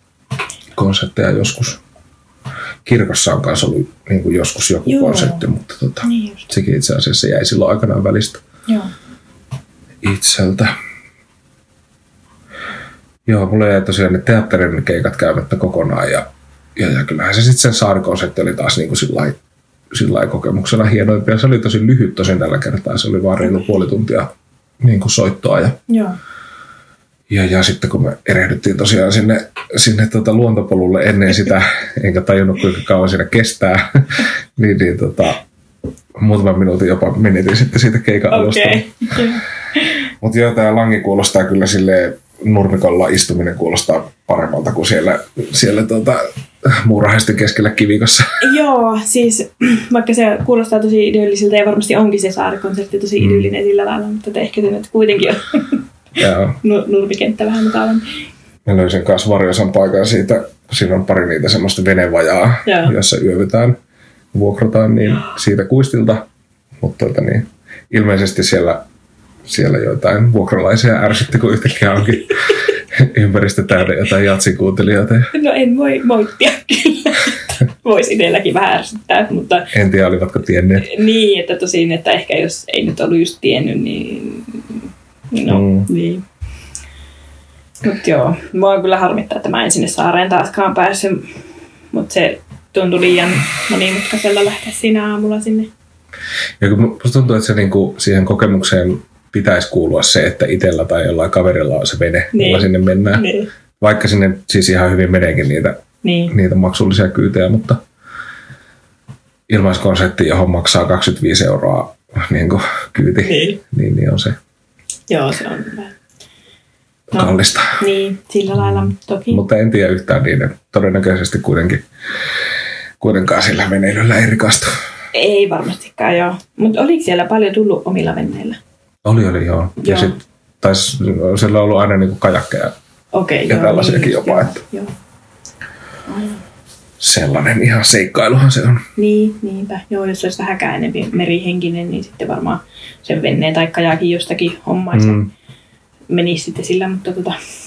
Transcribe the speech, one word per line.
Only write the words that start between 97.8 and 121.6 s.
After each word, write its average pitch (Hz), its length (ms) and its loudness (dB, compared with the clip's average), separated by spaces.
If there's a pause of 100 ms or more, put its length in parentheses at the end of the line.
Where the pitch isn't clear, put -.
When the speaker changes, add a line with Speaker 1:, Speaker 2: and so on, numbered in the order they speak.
Speaker 1:
siihen 95 260 2
kokemukseen 95 720 0 (340)
pitäisi 95 380 0
kuulua 82 320 0
se, - 240 2
että - 220 -2
itellä 87 360 0
tai 85 220 0
jollain 82 240 0
kaverilla 80 460 2
on 76 100 -2
se - 120 -4
vene, 85 340 0
Speaker 2:
Niin. 202 180 2
Speaker 1:
jolla 92 120 2
sinne - 160 2
mennään. - 440 2
Speaker 2:
Niin. 208 280 -2 (320)
Speaker 1:
Vaikka 107 260 2
sinne 98 220 2 (160)
siis 90 220 2
ihan 90 220 2
hyvin 90 200 2
meneekin 85 380 2
niitä, 76 280 -2 (260)
Speaker 2:
Niin. 175 340 0
Speaker 1:
niitä 92 180 2
maksullisia 95 540 2
kyytejä, 92 400 0
mutta 110 280 0 (1700)
ilmaiskonsertti, 95 800 2
johon 92 240 2
maksaa 87 340 0
kaksikymmentäviisi 82 600 0
euroa 50 520 -2 (340)
niinku 90 300 0 (320)
kyyti, - 300 0
Speaker 2:
Niin. 190 380 -2 (160)
Speaker 1:
niin, - 200 0
niin 143 160 0
on - 60 0
se - 120 -2 (800)
Speaker 2:
Joo, 233 220 0
se - 160 -8
on - 160 -8 (120)
vähän. 202 160 -14 (1200)
No, 95 60 0
Speaker 1:
kallista. 92 400 2 (240)
Speaker 2:
niin, 196 340 -2 (120)
sillä 196 260 0
lailla, 202 280 0
Speaker 1:
Mm. 202 120 -2 (100)
Speaker 2:
toki. 202 280 -2
Speaker 1:
Mutta 107 220 2
en 110 140 2
tiedä 101 180 2
yhtään - 340 0
niiden, - 320 0 (180)
todennäköisesti 95 640 0
kuitenkin, 87 460 0 (1120)